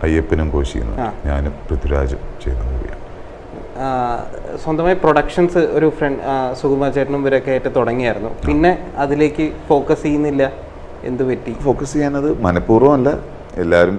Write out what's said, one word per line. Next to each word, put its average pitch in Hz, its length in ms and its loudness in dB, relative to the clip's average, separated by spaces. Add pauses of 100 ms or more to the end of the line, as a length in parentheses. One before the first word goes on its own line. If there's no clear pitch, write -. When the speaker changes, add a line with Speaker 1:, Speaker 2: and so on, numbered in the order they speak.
Speaker 1:
അയ്യപ്പനും 80 500 2
കോശി 71 200 -2
ചെയ്യുന്ന, - 200 -4 (120)
Speaker 2:
ആ. - 20 -4 (220)
Speaker 1:
ഞാനും 71 260 -4 (140)
പൃഥ്വിരാജും 69 520 -2 (220)
ചെയ്യുന്ന - 260 -2
മൂവിയാണ്. 57 320 -6 (840)
Speaker 2:
ആ, - 20 -2 (760)
സ്വന്തമായി 165 400 0
productions 170 580 4 (200)
ഒരു 156 180 6
friend, 139 240 0 (100)
ആ, 135 40 0 (240)
സുകുമാർ 139 380 2
ചേട്ടനും 139 260 0
ഇവരൊക്കെ 135 320 2
ആയിട്ട് 127 240 -2
തുടങ്ങിയായിരുന്നു, 113 560 0
Speaker 1:
ആ. - 120 -6
Speaker 2:
പിന്നെ 156 240 4 (340)
അതിലേക്ക് 147 400 0 (260)
focus 143 340 2
ചെയ്യുന്നില്ല, 147 360 0 (680)
എന്ത് 127 220 -2
പറ്റി? 120 220 -6 (140)
Speaker 1:
Focus 139 280 0
ചെയ്യാനത് 143 340 0 (180)
മനഃപൂർവ്വം 113 520 4
അല്ല, 127 100 2 (520)
എല്ലാവരും 87 360 6